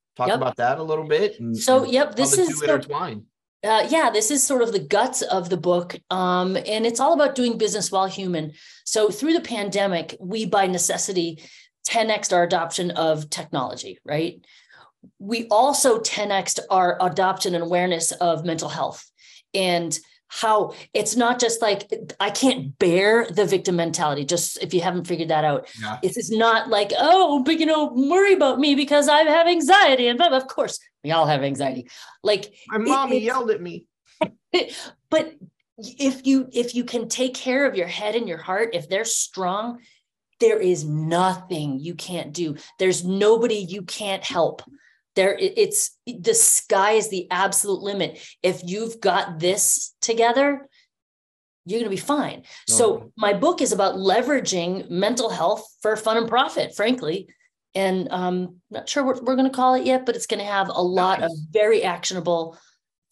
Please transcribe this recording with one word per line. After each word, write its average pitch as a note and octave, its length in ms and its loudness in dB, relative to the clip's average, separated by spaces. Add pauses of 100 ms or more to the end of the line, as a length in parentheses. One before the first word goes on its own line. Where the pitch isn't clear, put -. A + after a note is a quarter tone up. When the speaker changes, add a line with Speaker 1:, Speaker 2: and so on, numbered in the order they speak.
(160)
Speaker 1:
Talk F#3 120 -2
Speaker 2:
Yep. G#3+ 80 2
Speaker 1:
about B2+ 200 -2
that B2+ 220 0
a D#3+ 40 -8
little D#3 240 -4
bit. F3 340 0
And, A#2 160 -6
Speaker 2:
So, C4 280 4
Speaker 1:
and - 80 -6
Speaker 2:
yep, C#4 160 2
Speaker 1:
how A3 60 -14
Speaker 2:
this C4+ 220 0
Speaker 1:
the F#4 60 4
Speaker 2:
is E4+ 60 2
Speaker 1:
two C#4+ 60 -4 (120)
Speaker 2:
the D4+ 80 4
Speaker 1:
intertwine. C#3+ 500 -6 (380)
Speaker 2:
Uh, G#3+ 260 2
yeah, C#4+ 220 2
this A3 200 0
is C#4+ 120 0
sort B3+ 200 2
of A3 100 0
the G3 80 0
guts - 420 0
of F3 260 -2
the F3+ 80 -2
book. F3 400 0 (140)
Um, F#3 460 0
and G#3+ 300 -4
it's A#3 140 0
all D4+ 140 4
about C#4 200 2
doing A#3+ 240 0
business G3+ 340 -2
while F#3+ 140 2
human. F3 460 -6 (320)
So G#3+ 260 2
through D#4 240 -2
the E4+ 60 2
pandemic, G3 800 -4
we, G#3 260 -4
by G3 200 2
necessity, F3 760 -2 (420)
ten A3 260 0
X'd G#3 240 -2
our F3 80 6
adoption F3 480 -2
of D#3 400 -2
technology, B2 760 -8
right? D#3 400 -6 (760)
We A3+ 320 -6
also A#3 500 4
ten G#3 320 -4
X'd F#3+ 280 -2 (100)
our F3+ 300 2
adoption F#3 540 0
and E3+ 80 -2
awareness F3 500 0
of E3 320 0
mental D#3+ 240 -4
health D3 360 -6 (500)
and F3 440 0 (340)
how G#3+ 400 2 (220)
it's G#3 220 -2
not B3 240 2
just A3+ 200 0
like, G3+ 300 -2 (300)
I G3+ 100 -2
can't F3 480 -2
bear G3+ 480 4
the F#3 200 0
victim F3+ 300 0
mentality. D#3+ 480 -2
Just E3+ 380 -4
if F3 100 -8
you F3 80 2
haven't F3 280 -2
figured E3 220 -4
that D#3 140 2
out, D3 240 0 (120)
Speaker 1:
Yeah. A2 240 -8
Speaker 2:
this F#3 120 -2
is G3+ 140 -6
not A3+ 400 2
like, G3+ 260 2
"Oh, D4 460 6
but, D#4+ 160 2
you D#4+ 80 2
know, D4+ 260 2
worry F4 420 4
about C4+ 260 2
me C#4+ 160 4
because C#4+ 320 2
I D4+ 140 6
have D#4+ 260 4
anxiety." D#4+ 580 6
And A#3+ 100 2
blah, E4+ 120 4
blah. C4 100 2
Of C4 80 -4
course, - 320 -4 (240)
we D3 80 -4
all D#3+ 160 4
have D3 160 2
anxiety. C3 460 -4 (340)
Like, G3+ 300 0 (160)
Speaker 1:
My A3 80 -4
Speaker 2:
it, G#3+ 60 0
Speaker 1:
mommy C4 340 0
Speaker 2:
it's G#3+ 100 0
Speaker 1:
yelled A#3 240 -2
at G#3+ 100 0
me. F3 260 -14 (340)
Speaker 2:
<laughs> - 100 -2 (800)
But D#4+ 220 0 (460)
if C4 480 -4
you, C4+ 260 4
if A#3+ 240 -2
you A#3+ 80 -2
can A3+ 240 -6
take B3+ 260 -2
care C4+ 320 0
of G#3 80 0
your F3 140 -2
head G#3 260 -4
and A#3 140 -2
your D#3+ 100 -6
heart, G3+ 360 -2
if D#3 140 -6
they're G3 160 -2
strong, G#3+ 760 -4 (580)
there A3 220 4
is F3 240 2
nothing D#3 960 -2
you E3+ 160 -10
can't D#3+ 360 -10
do. D#3+ 220 -4 (240)
There's F3+ 260 0
nobody G#3+ 520 2
you F#3+ 260 -8
can't G3 400 -8
help. E3+ 400 -2 (540)
There, F#3+ 200 4
it, F#3+ 200 -2
it's, - 400 0 (100)
the A3 280 0
sky G#3 580 4
is G#3+ 180 2
the F#3 200 -6
absolute F#3+ 520 0
limit. G3 380 -4 (220)
If F3+ 220 0
you've G#3+ 360 -8
got F3+ 400 0
this - 600 0
together, A#3+ 680 2 (960)
you're G#3+ 140 -4
gonna G#3+ 100 -4
be F#3+ 60 -4
fine. - 480 -4 (240)
So - 260 4
Speaker 1:
Okay. - 120 -12 (100)
Speaker 2:
my G#3 160 2
book D4+ 280 2
is A#3+ 120 0
about G3 240 0
leveraging F#3+ 920 0
mental A3 400 0
health F3+ 360 -2 (160)
for G#3+ 140 0
fun A3 200 0
and A3+ 120 0
profit, C4+ 480 0
frankly. G3 520 -2 (460)
And, F#3+ 360 -2
um, F3+ 460 -4 (140)
not - 180 -12
sure C#4+ 160 -2
what B3+ 200 -2
we're B3+ 120 0
gonna C4 140 2
call B3+ 240 2
it B3+ 100 0
yet, B3+ 220 0
but A#3 100 0
it's - 100 -8
gonna G3+ 180 -4
have G3 240 0
a E3+ 140 -2
lot F#3 400 2
of E3 80 -2
Speaker 1:
Nice. D#3+ 200 -12
Speaker 2:
very G#3+ 320 4
actionable, E3+ 760 -4 (560)